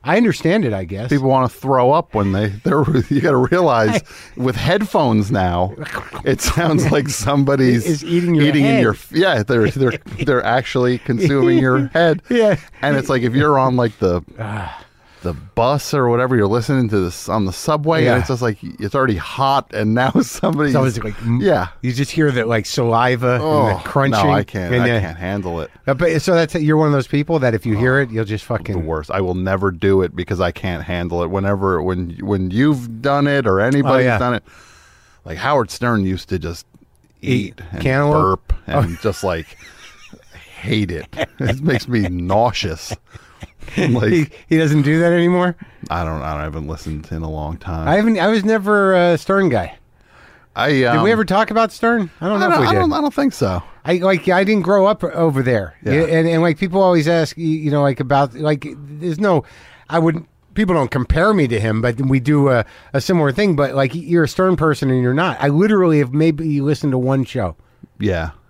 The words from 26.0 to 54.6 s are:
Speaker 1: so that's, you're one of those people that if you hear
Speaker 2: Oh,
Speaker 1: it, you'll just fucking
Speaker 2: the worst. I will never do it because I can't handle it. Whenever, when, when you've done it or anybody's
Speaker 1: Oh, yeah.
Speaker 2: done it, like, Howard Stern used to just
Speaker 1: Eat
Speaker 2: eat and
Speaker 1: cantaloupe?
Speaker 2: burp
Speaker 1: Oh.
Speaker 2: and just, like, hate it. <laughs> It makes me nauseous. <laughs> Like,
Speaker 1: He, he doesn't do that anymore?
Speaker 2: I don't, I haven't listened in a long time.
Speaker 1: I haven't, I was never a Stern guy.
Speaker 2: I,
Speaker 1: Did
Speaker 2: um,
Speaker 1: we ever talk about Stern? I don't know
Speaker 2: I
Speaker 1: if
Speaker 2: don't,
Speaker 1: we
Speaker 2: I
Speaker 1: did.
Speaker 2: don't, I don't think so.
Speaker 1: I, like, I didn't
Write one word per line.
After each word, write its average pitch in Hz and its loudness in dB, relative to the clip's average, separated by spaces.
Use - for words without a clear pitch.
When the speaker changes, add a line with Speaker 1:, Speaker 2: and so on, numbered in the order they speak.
Speaker 1:
so 180 2
that's, 165 0
you're 151 2
one 156 4
of 147 2
those 135 0
people 147 -2
that 123 2
if 107 -6
you 110 0
hear 127 2
Speaker 2:
Oh, 143 2
Speaker 1:
it, 117 -6
you'll 110 -4
just 104 -8
fucking 104 -4
Speaker 2:
the 80 -6
worst. 78 -6
I 95 -2
will 92 -2
never 95 0
do 95 2
it 80 -6
because 87 -6
I 87 0
can't 87 -8
handle 87 -4
it. 85 -4
Whenever, 95 -2
when, 90 -4
when 95 -2
you've 120 -2
done 143 0
it 139 0
or 95 2
anybody's 131 2
Speaker 1:
Oh, 127 2
yeah. 113 0
Speaker 2:
done 120 0
it, - -8
like, 80 -12
Howard 135 0
Stern 117 -2
used 92 -6
to 95 -4
just 82 -10
Speaker 1:
Eat - -4
Speaker 2:
eat - -20
and 165 -8
Speaker 1:
cantaloupe? 143 0
Speaker 2:
burp - 0
Speaker 1:
Oh. 143 0
Speaker 2:
and 87 -4
just, 101 -4
like, 85 -6
hate 104 -2
it. 76 -10
<laughs> - -8
It 131 -2
makes 147 -2
me 110 0
nauseous. 90 -2
<laughs> - -20
Like, 120 2
Speaker 1:
He, 156 2
he 160 2
doesn't 151 2
do 151 2
that 170 4
anymore? 175 2
Speaker 2:
I - -2
don't, 78 -6
I 76 -6
haven't 76 -8
listened 78 -10
in 80 -6
a 80 -8
long 78 -8
time. 80 -8
Speaker 1:
I 156 2
haven't, 214 2
I 180 2
was 214 0
never 202 2
a 175 4
Stern 190 2
guy. 98 -2
Speaker 2:
I, 131 0
Speaker 1:
Did 131 2
Speaker 2:
um, 117 2
Speaker 1:
we 214 4
ever 220 2
talk 214 0
about 220 0
Stern? 233 0
I 175 -2
don't 208 0
know 370 2
Speaker 2:
I - 2
Speaker 1:
if 349 2
Speaker 2:
don't, - 2
Speaker 1:
we - 2
Speaker 2:
I 330 2
Speaker 1:
did. - 2
Speaker 2:
don't, 330 2
I 320 0
don't 294 -2
think 277 0
so. 90 -2
Speaker 1:
I, 165 0
like, 185 0
I 185 2
didn't 208 2